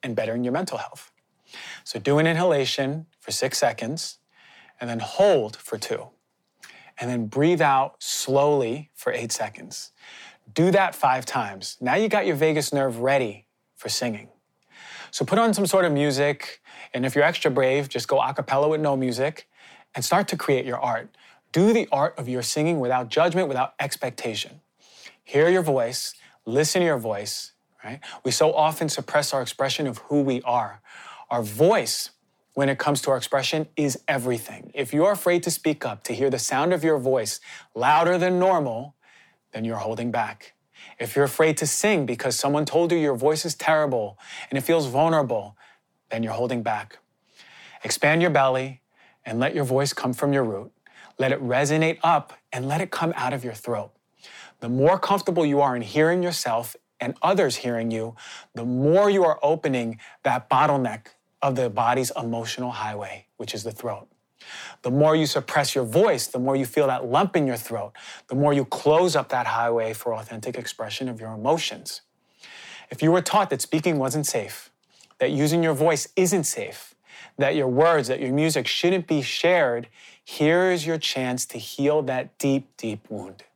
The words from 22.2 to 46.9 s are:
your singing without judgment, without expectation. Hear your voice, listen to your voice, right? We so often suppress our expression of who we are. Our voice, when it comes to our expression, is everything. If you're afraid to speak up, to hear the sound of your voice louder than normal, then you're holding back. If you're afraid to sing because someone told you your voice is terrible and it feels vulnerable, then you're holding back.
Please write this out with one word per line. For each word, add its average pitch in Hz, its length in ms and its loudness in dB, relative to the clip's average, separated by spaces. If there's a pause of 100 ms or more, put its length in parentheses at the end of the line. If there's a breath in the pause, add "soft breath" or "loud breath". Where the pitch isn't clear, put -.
your 123 140 -4
singing 151 360 0
without 127 300 0
judgment, 165 400 2
without 131 320 -2
expectation. 123 800 -8 (640 loud breath)
Hear 151 240 2
your 185 140 4
voice, 131 520 -2 (300 soft breath)
listen 151 360 0
to 175 60 4
your 147 120 2
voice, 107 540 -6 (300)
right? 120 180 -14 (240 loud breath)
We 131 60 0
so 156 220 4
often 156 360 0
suppress 143 440 -2
our 139 80 0
expression 135 460 -4
of 120 120 -6
who 147 240 0
we 135 200 -2
are. 117 400 -2 (480 loud breath)
Our 123 120 -2
voice, 127 680 2 (440)
when 139 140 0
it 135 100 -2
comes 143 240 0
to - 80 0
our 135 60 4
expression, 143 600 -2
is 139 300 0
everything. 123 680 -4
If 135 180 -4
you're 165 200 4
afraid 175 320 0
to 180 60 0
speak 151 360 -2
up, 107 180 -8
to - 80 -6
hear 127 160 0
the 127 100 0
sound 143 340 0
of 160 120 -2
your 156 140 4
voice 123 420 0 (340 loud breath)
louder 156 440 4
than 180 200 2
normal, 143 560 0 (580 soft breath)
then 110 120 -6
you're 113 120 -4
holding 110 340 -4
back. 113 440 -4 (440 loud breath)
If 117 180 -4
you're 139 80 6
afraid 156 340 4
to 156 80 -2
sing 180 400 2
because 120 300 -2
someone 143 280 0
told 165 280 2
you 170 60 2
your 143 180 2
voice 151 280 0
is 165 100 -4
terrible 135 640 0 (320 loud breath)
and 135 80 -2
it 131 40 -2
feels 160 240 2
vulnerable, 127 720 0 (540 soft breath)
then 113 120 -4
you're 110 100 -4
holding 120 300 -2
back. 107 360 -6 (840 loud breath)